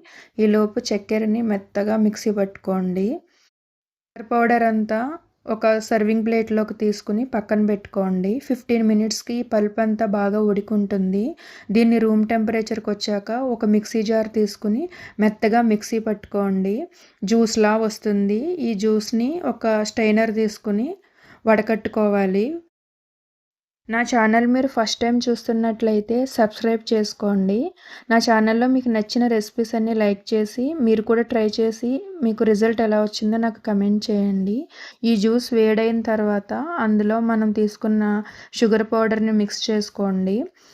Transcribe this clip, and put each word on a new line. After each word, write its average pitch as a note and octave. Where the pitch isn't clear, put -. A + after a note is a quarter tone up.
ఈలోపు G#3+
చక్కెరని A3
మెత్తగా G#3
మిక్సీ G#3
పట్టుకోండి. F#3+
షుగర్ A3+
పౌడర్ A#3
అంతా A3
ఒక A3+
సర్వింగ్ G#3+
ప్లేట్లోకి A3
తీసుకుని G#3+
పక్కన G#3+
పెట్టుకోండి. G3
ఫిఫ్టీన్ A#3
మినిట్స్‌కి A3
ఈ A#3+
పల్ప్ G#3
అంతా A3
బాగా G3+
ఉడికి G3+
ఉంటుంది. G3
దీన్ని A#3
రూమ్ A3
టెంపరేచర్కి A3
వచ్చాక G3+
ఒక A3+
మిక్సీ G#3+
జార్ A3
తీసుకుని G#3+
మెత్తగా G#3+
మిక్సీ A3
పట్టుకోండి. G3+
జ్యూస్లా G#3+
వస్తుంది. G#3
ఈ A#3
జ్యూస్ని A3
ఒక A3
స్ట్రైనర్ A3
తీసుకుని G#3+
వడకట్టుకోవాలి. G#3+
నా A3+
ఛానల్ A#3
మీరు C4
ఫస్ట్ A3
టైమ్ A#3+
చూస్తున్నట్లయితే A3+
సబ్స్క్రైబ్ A3+
చేసుకోండి. G3+
నా A3+
ఛానల్లో A3+
మీకు B3+
నచ్చిన A3
రెసిపీస్ A3+
అన్నీ A3+
లైక్ G3+
చేసి G#3+
మీరు A3
కూడా A3+
ట్రై A3+
చేసి A3+
మీకు A3+
రిజల్ట్ A3
ఎలా G#3+
వచ్చిందో G#3+
నాకు A3+
కామెంట్ G#3
చేయండి. G3+
ఈ A#3
జ్యూస్ A3+
వేడైన A3+
తర్వాత G#3
అందులో G#3+
మనం A3
తీసుకున్న G#3+
షుగర్ A3
పౌడర్ని A3
మిక్స్ G#3
చేసుకోండి. G3